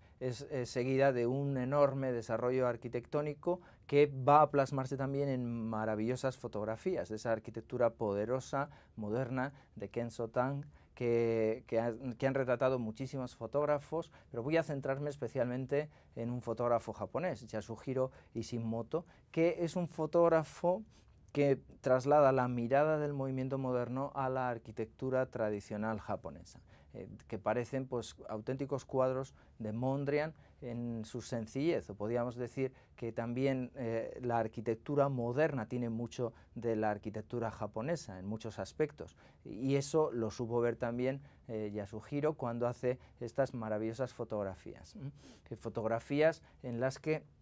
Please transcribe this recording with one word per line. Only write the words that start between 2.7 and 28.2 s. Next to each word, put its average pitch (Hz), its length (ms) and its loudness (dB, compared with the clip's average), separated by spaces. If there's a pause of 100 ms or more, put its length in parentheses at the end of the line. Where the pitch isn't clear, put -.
que 143 200 8
va 143 360 8
a 147 80 6
plasmarse 135 460 2
también 139 320 -2
en 117 400 -2
maravillosas 110 680 0
fotografías 107 720 -4
de 107 80 -6
esa 113 160 -2
arquitectura 113 580 0
poderosa, 117 800 0 (280)
moderna, 127 560 -2 (240)
de 101 120 -8
Kenzo 117 400 -4
Tang, 139 380 0 (280)
que, 117 720 2
que 113 140 2
han, 120 340 -4
que 135 120 0
han 135 80 2
retratado 131 440 4
muchísimos 127 560 -4
fotógrafos, 147 760 -2 (200)
pero 120 120 -6
voy 156 160 2
a 160 40 4
centrarme 139 460 -2
especialmente 131 800 -2 (260)
en 117 160 -4
un 123 120 -4
fotógrafo 117 500 0
japonés, 120 540 -4
Yasuhiro 123 640 -4 (240)
Ishimoto, 117 720 -4 (240)
que 165 300 2
es 170 160 -2
un 175 120 0
fotógrafo 170 920 2 (500)
que 143 280 4 (200)
traslada 135 520 6
la 127 160 2
mirada 135 500 2
del 147 140 0
movimiento 135 460 -2
moderno 127 560 -2
a 135 140 0
la 131 200 0
arquitectura 120 800 -2
tradicional 107 760 -2
japonesa, 82 600 -8 (320)
eh, 95 160 -10 (200)
que 110 100 -6
parecen, 120 480 0
pues, 123 300 -6 (120)